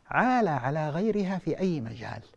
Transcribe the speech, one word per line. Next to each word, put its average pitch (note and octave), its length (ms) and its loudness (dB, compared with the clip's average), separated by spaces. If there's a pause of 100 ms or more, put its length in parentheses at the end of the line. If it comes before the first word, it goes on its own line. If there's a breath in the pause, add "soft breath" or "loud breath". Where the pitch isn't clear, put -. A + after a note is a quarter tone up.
عالة A3+ 440 4
على D3 400 0
غيرها G3 480 0
في - 200 -2
أي F3 220 0
مجال، - 420 -10 (140)